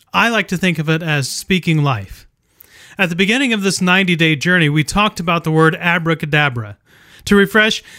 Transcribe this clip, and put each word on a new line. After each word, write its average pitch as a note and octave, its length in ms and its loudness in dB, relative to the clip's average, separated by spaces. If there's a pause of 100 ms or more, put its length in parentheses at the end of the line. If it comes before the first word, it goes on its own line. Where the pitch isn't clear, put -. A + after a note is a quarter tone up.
(140)
I G3 140 2
like G#3+ 180 0
to F#3 100 -4
think E3+ 220 0
of D3+ 100 -4
it D#3+ 140 0
as D3 260 -2
speaking E3 540 -2
life. A2+ 460 -6 (720)
At F#3+ 100 0
the E3+ 80 -6
beginning A3+ 380 0
of G3+ 80 -2
this F#3+ 180 0
ninety-day F3 560 2
journey, E3+ 320 2
we D3+ 160 0
talked G#3 340 -2
about E3+ 260 -2
the D#3+ 60 -4
word D#3+ 260 4
abracadabra. D3+ 1000 -2 (480)
To G3+ 100 2
refresh, G#3+ 480 2 (160)